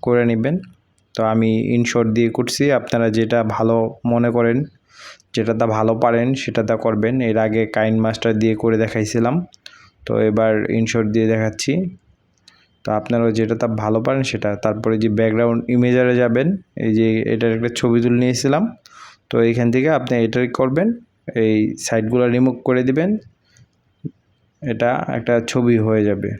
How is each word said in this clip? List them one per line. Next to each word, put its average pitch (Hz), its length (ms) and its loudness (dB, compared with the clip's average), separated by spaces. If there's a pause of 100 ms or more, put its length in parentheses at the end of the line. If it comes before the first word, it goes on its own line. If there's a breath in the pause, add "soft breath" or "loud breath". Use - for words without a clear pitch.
করে 120 240 2
নেবেন। 117 260 0 (600)
তো 113 60 -4 (120)
আমি 113 180 2 (240)
InShot 120 320 0 (100)
দিয়ে 117 200 2
করছি, 123 260 -2 (160)
আপনারা 117 280 -2 (100)
যেটা 113 220 2 (160)
ভালো 113 200 0 (360)
মনে 117 260 2
করেন, 117 200 2 (800 loud breath)
যেটাতে 113 300 0 (120)
ভালো 110 160 2 (100)
পারেন 117 240 2 (140)
সেটাতে 113 340 -2 (100)
করবেন। 110 300 0 (140)
এর 110 160 0
আগে 110 160 0 (140)
KineMaster 110 560 0 (100)
দিয়ে 113 200 2
করে 113 220 2
দেখাইছিলাম, 113 520 -2 (720 loud breath)
তো 117 80 -4 (160)
এবার 110 240 2 (240)
InShot 113 360 0
দিয়ে 113 200 2
দেখাচ্ছি। 110 380 -2 (1120 soft breath)
তো - 60 -6 (100)
আপনারাও 117 380 0
যেটাতে 113 300 -2 (160)
ভালো 107 220 0
পারেন 135 260 0
সেটা। 107 180 -4 (160)
তারপরে 110 380 0
যে 113 60 0 (100)
ব্যাকগ্রাউন্ড 113 400 0 (160)
ইমেজারে 123 460 4
যাবেন, 123 260 2 (380)
এই 113 120 0
যে 113 100 4 (260)
এটার 113 240 0
একটা 120 120 -2 (100)
ছবি 120 240 2
তুলে 120 200 2
নিয়েছিলাম, 135 400 0 (680 loud breath)
তো - 60 -4 (120)
এইখান 120 260 2
থেকে 131 160 2 (100)
আপনি 127 140 -4 (120)
এটাই 123 220 0 (120)
করবেন, 139 280 2 (560)
এই 110 120 2 (300)
সাইডগুলো 117 400 0 (100)
রিমুভ 127 200 2 (120)
করে 127 200 2
দিবেন, 156 220 0 (1500 soft breath)
এটা 120 280 -2 (280)
একটা 120 160 -2 (180)
ছবি 120 240 2 (100)
হয়ে 110 240 2
যাবে। 101 200 -2 (100)